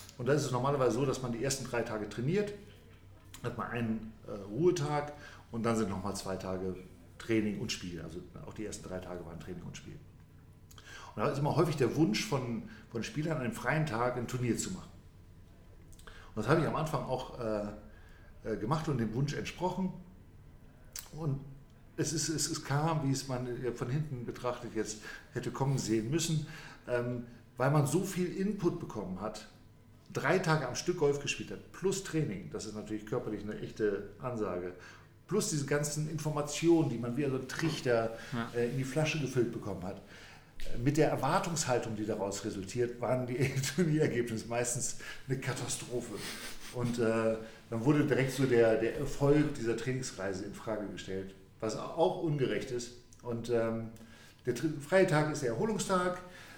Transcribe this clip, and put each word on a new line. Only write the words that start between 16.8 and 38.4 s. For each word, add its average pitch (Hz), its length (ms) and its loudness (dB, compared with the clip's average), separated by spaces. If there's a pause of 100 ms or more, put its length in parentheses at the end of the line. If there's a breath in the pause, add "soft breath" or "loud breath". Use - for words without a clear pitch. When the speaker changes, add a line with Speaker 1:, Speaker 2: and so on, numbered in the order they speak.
Speaker 1:
auch, 127 340 -4
äh, 107 280 -2 (800 soft breath)
äh, 110 120 -2
gemacht 139 320 0
und 135 100 2
dem 107 160 0
Wunsch 139 200 0
entsprochen. 180 580 -2 (1200)
Und 147 280 -4 (560)
es - 160 0
ist, 160 160 -2
es, 151 220 -2
es - 140 -6
kam, 147 440 2
wie 135 40 4
es - 160 -2
man, 127 180 -2
äh, 120 260 -2
von 120 160 -4
hinten 135 380 -2
betrachtet 113 480 -4
jetzt - 240 -2 (340 loud breath)
hätte 120 180 -2
kommen 139 280 2
sehen 110 320 2
müssen, 156 360 2 (420 loud breath)
ähm, 123 360 0 (320 loud breath)
weil 135 140 4
man 147 160 6
so 175 180 2
viel 180 220 0 (100)
Input 190 440 0
bekommen 92 400 -6
hat, - 280 -6 (640)
drei 151 260 4
Tage 156 300 4
am 117 60 -6
Stück - 240 0
Golf 143 220 4
gespielt - 300 -4
hat, - 220 -12
plus 190 320 0
Training, 107 480 -2
das 98 140 -6
ist 104 80 -8
natürlich 107 320 -6
körperlich 107 360 -2
eine 104 180 -6
echte 107 500 2 (100)
Ansage, 95 520 -2 (540 loud breath)
plus 196 240 2
diese 147 160 0
ganzen 151 440 0
Informationen, 156 800 4
die 120 80 -2
man 120 180 -2
wie 147 80 2
so 131 120 2
ein 131 120 -4
Trichter, 123 680 2 (160 loud breath)
Speaker 2:
Ja. 120 180 -2 (100)